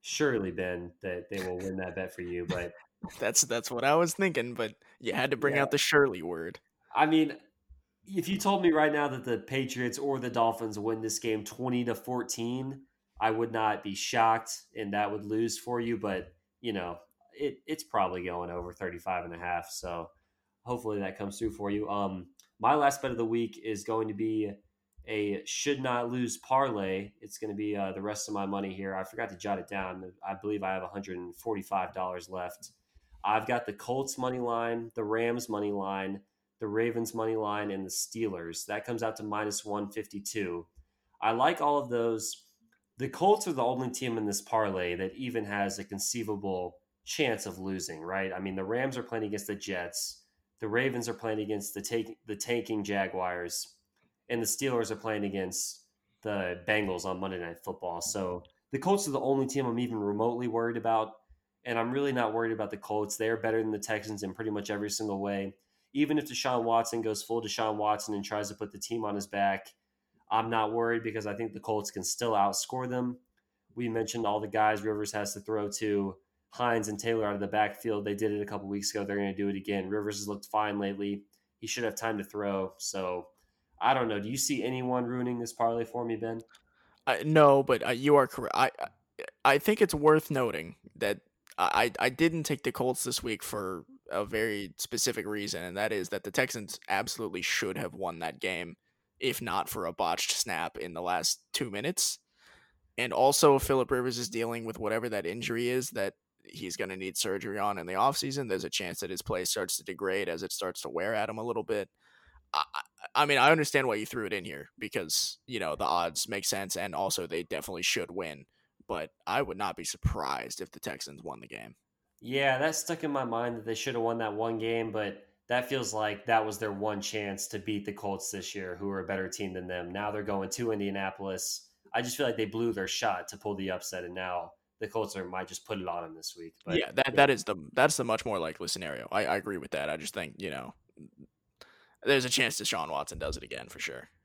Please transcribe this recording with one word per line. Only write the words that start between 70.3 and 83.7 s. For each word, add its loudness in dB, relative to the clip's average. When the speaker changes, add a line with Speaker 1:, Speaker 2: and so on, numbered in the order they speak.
Speaker 1:
I'm 2
not 4
worried 2
because -2
I -2
think -4
the -10
Colts -2
can -6
still 0
outscore 2
them. -2
We -2
mentioned 0
all 2
the -4
guys 4
Rivers -2
has -2
to -10
throw -2
to. 2
Hines 2
and -4
Taylor 0
out 0
of -2
the -2
backfield. 0
They 0
did 0
it -2
a -4
couple -8
weeks -2
ago. -2
They're -2
gonna 0
do 0
it -2
again. -2
Rivers -2
has -6
looked -6
fine 2
lately. -2
He -12
should -2
have 0
time -2
to -4
throw. -2
So, -4